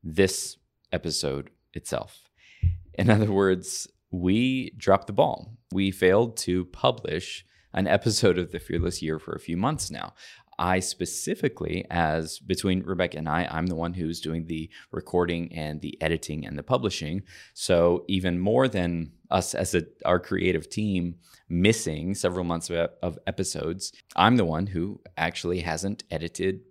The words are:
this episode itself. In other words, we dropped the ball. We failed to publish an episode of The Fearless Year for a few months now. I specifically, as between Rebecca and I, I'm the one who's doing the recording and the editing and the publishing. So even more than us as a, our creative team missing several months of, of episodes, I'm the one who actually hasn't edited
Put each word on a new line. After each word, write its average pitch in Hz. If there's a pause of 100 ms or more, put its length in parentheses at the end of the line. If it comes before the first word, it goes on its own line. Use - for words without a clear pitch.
this 92 (340)
episode 73 (240)
itself. - (640)
In 120
other 107
words, 95 (240)
we 113
dropped 98
the 104
ball. - (140)
We 95
failed 98
to 90
publish - (300)
an 95
episode 101
of 90
The -
Fearless 87
Year 78
for -
a -
few 85
months 127
now. 50 (460)
I 90
specifically, -
as 80
between 92
Rebecca 90
and 78
I, 80
I'm 80
the 90
one 85
who's 85
doing 80
the 80 (220)
recording 85
and 76
the -
editing 80
and -
the 73
publishing. 92 (320)
So 87
even 90
more 110
than 87 (180)
us 92
as -
a, 85 (200)
our 90
creative 90
team 92 (340)
missing 87
several 90
months 85
of, 85 (120)
of 85
episodes, 90 (240)
I'm 113
the 104
one 82
who 95 (160)
actually 87
hasn't 85
edited 87